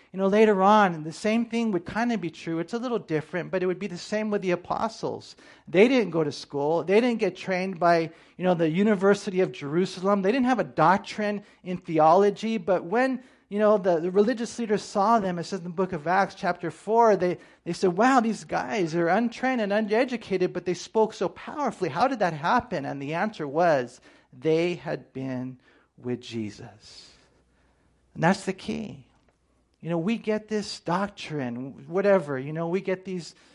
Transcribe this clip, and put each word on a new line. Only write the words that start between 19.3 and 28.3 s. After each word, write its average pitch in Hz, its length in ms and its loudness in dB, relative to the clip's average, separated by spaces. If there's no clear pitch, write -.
and 196 100 -2
uneducated, 214 800 0
but 180 120 -8
they 185 100 -2
spoke 214 380 0
so 175 160 -4
powerfully. 226 600 -6
How 170 180 0
did 269 140 -2
that 175 140 0
happen?" 170 500 -2
And 139 180 -8
the 143 120 -6
answer 175 340 -4
was, 143 520 0
they 160 440 0
had 143 360 -10
been 131 460 -8
with 123 200 -6
Jesus. - 920 -12
And 156 80 -4
that's 185 220 2